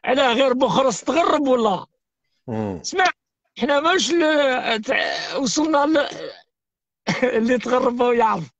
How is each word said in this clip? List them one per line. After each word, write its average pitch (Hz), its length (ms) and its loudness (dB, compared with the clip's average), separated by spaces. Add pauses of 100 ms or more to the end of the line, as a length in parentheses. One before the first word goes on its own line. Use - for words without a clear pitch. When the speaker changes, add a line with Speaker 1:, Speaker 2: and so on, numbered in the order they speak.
Speaker 1:
على 254 280 2
غير 254 200 2
بوخرس 247 520 0
تغرب 320 360 2
والله. 233 460 0 (600)
Speaker 2:
مم. 107 360 -4
Speaker 1:
اسمع، 359 280 0 (480)
احنا 285 220 0
ماش 320 300 0
ل-، 285 720 0
تع-، - 540 -4
وصلنا 285 500 0
ل-، 311 220 2 (1000)
<laughs> 240 300 0
اللي 226 220 0
تغرب 240 440 0
هو 247 100 2
يعرف. 208 480 0